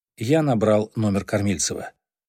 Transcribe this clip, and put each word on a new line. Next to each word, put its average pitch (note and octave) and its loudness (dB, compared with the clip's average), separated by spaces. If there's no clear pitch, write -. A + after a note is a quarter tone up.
Я D3 2
набрал G#2+ 2
номер G2+ 0
Кормильцева. - -4